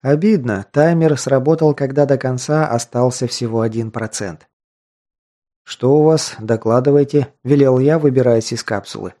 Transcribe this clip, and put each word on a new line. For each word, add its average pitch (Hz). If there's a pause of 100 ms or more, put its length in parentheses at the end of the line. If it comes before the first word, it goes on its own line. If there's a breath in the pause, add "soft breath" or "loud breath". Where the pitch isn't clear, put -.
Обидно, 139
таймер 160
сработал, 147
когда 139
до 135
конца 139
остался 120
всего 113
один 113
процент. 107 (1120)
«Что 135
у 151
вас? 156
Докладывайте», — 127 (160)
велел 135
я, 151
выбираясь 127
из 117
капсулы. 98